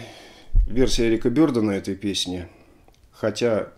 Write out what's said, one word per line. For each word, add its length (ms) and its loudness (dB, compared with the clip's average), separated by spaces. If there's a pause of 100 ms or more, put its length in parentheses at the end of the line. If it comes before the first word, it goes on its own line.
(680)
версия 440 2
Эрика 180 0
Бёрдена 440 2
этой 220 -4
песни, 540 -6 (640)
хотя 640 -2